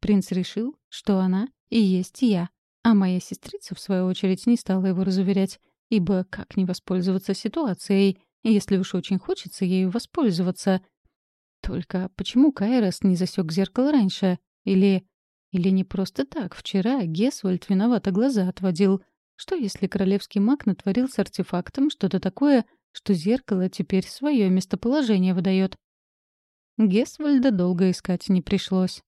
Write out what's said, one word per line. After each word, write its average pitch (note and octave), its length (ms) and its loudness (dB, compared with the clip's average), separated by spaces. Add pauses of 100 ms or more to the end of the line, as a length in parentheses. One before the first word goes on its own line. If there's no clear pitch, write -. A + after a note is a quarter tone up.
Принц G3+ 320 0
решил, G#3 440 -4 (120)
что - 300 -2
она F#3+ 300 0 (220)
и A3+ 100 2
есть F#3 400 0
я. G3 300 0 (320)
А A#3 100 4
моя F#3 280 2
сестрица, - 540 -14
в - 60 -18
свою F#3 240 -2
очередь, F#3 420 -2
не A#3+ 100 4
стала F#3+ 300 -2
его F#3+ 160 0
разуверять, F#3+ 580 0 (280)
ибо F#3 400 0
как - 300 -10
не F#3 80 0
воспользоваться F#3 680 -2
ситуацией, G3 840 0 (240)
если G#3 340 2
уж F#3 180 -4
очень F#3 240 -2
хочется - 460 -6
ею F#3 260 0
воспользоваться? F#3 920 0 (760)
Только F#3 560 -6
почему C4+ 360 2
Кайрос G#3+ 500 0
не F#3 140 4
засёк F3 360 -4
зеркало B3 400 0
раньше? F#3+ 460 2 (260)
Или... F#3+ 420 2 (460)
Или F#3 160 0
не F#3+ 160 2
просто F#3+ 400 -4
так C4 300 -10
вчера A3+ 500 -2
Гесвальд F3+ 640 -2
виновато G3+ 420 2
глаза G#3 380 0
отводил? F#3+ 540 0 (340)
Что, - 180 -8
если G#3 320 -4
королевский G3 540 -2
маг B3 260 0
натворил G3+ 420 -2
с - 100 -8
артефактом F#3+ 720 -2
что-то G3 300 -2
такое, C4 440 2 (280)
что - 220 -2
зеркало F#3 540 -2
теперь F#3 380 -2
своё C4 440 0
местоположение F#3+ 840 0
выдаёт. F#3+ 420 0 (1000)
Гесвальда B3+ 720 2
долго F#3 400 2
искать - 380 -4
не F#3 140 2
пришлось. F#3 640 -2